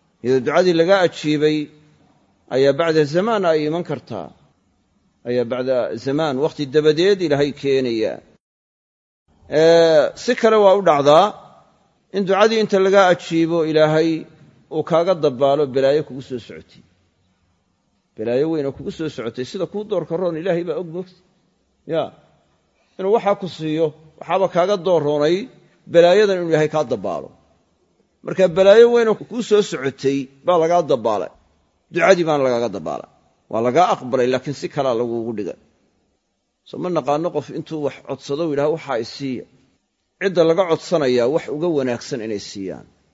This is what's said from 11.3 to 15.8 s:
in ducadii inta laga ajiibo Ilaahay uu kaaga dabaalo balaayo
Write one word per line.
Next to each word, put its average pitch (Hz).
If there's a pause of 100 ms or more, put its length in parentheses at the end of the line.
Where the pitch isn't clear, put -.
in 196
ducadii 214
inta 202
laga 196
ajiibo 170
Ilaahay 156 (600)
uu 151
kaaga 170
dabaalo 143
balaayo 135